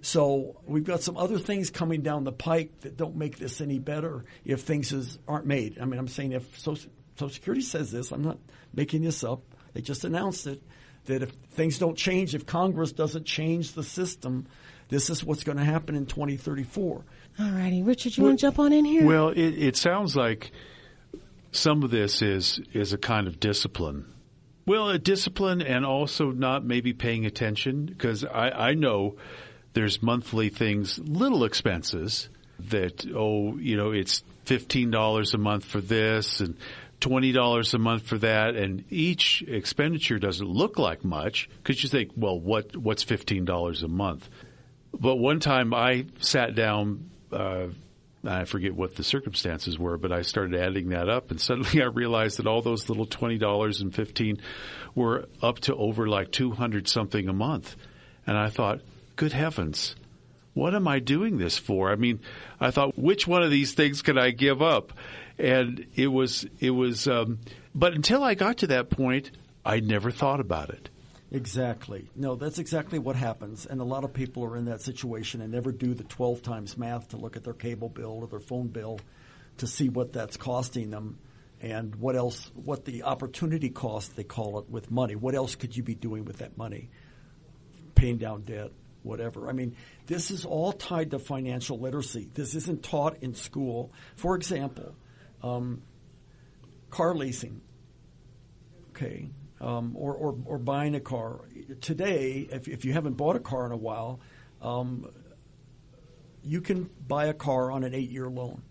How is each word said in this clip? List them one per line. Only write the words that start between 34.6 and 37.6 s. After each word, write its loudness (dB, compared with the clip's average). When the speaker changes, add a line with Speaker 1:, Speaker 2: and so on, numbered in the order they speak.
Speaker 3:
dollars 4
a 2
month 2
for -2
this 2
and -2
twenty 4
dollars 4